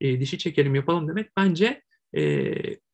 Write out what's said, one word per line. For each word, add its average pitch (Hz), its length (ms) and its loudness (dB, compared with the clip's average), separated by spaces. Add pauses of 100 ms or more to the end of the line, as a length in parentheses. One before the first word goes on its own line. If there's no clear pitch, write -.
e, 127 200 0
dişi 135 180 -4
çekelim 143 360 0
yapalım 151 340 0
demek 196 280 -6
bence, 196 460 2 (320)
e, - 380 0 (420)